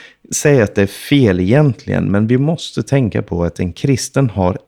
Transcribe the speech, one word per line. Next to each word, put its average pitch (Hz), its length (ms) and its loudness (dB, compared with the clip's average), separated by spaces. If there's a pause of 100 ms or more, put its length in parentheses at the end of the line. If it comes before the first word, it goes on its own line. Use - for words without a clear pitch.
(300)
säga 143 340 2
att - 100 -4
det 101 80 2
är 101 40 2
fel 107 540 0
egentligen, 101 720 0
men 104 160 0
vi 127 120 2
måste 143 440 -4
tänka 113 400 -2
på 85 220 -4
att 85 160 -6
en 87 120 -4
kristen 139 580 -2
har 92 360 -2